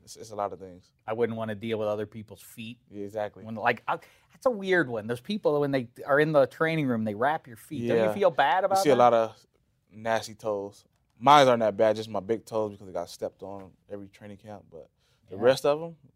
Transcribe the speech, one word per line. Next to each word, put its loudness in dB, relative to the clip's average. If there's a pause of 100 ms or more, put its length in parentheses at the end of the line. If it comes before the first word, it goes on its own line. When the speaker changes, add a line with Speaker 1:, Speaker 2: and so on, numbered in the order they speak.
Speaker 1:
It's, -20
it's -20
a -16
lot -6
of -14
things. -20 (180)
Speaker 2:
I -6
wouldn't -2
wanna -6
deal -6
with -2
other -4
people's -18
feet. -18 (100)
Speaker 1:
Yeah, -12
exactly. -8
Speaker 2:
Wouldn't, -12
like, 0
I, -4 (340)
that's -14
a 4
weird 0
one. -6
Those -4
people, -2
when 0
they -2 (160)
are 4
in 2
the 6
training -2
room, 0
they -4
wrap -2
your -20
feet. -8
Don't 2
you 4
Speaker 1:
Yeah. 0
Speaker 2:
feel 2
bad 2
about 0
Speaker 1:
You 0
see 4
Speaker 2:
that? 8
Speaker 1:
a 6
lot 8
of 0 (540)
nasty -4
toes. -8 (340)
Mine 8
aren't 4
that 0
bad, 4
just -10
my -6
big -4
toes -4
because -20
they -16
got -8
stepped -12
on -16 (200)
every -14
training -20
camp. -18
But -20 (400)
the -16
Speaker 2:
Yeah. -12
Speaker 1:
rest 2
of 0
'em, -14 (180)